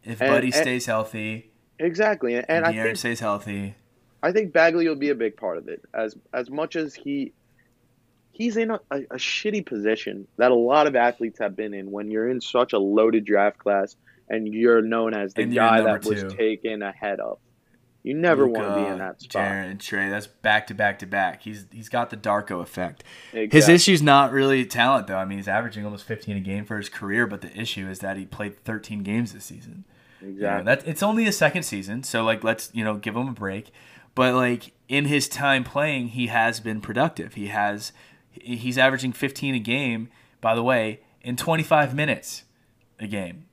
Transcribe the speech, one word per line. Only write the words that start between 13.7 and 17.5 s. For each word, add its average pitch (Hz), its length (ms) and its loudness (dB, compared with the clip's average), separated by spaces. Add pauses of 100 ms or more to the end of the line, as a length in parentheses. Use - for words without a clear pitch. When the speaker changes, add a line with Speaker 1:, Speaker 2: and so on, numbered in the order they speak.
Speaker 2:
and 107 240 -4
you're 113 300 6
known 113 320 0
as 101 200 -4
the 110 80 0
Speaker 1:
And 120 120 0
you're 113 100 4
Speaker 2:
guy 113 140 6
Speaker 1:
number 110 220 4
Speaker 2:
that - 40 -12
was 104 180 0
Speaker 1:
two. 98 140 -8
Speaker 2:
taken 110 460 -2
ahead 98 380 -6
of. 55 180 -8 (680)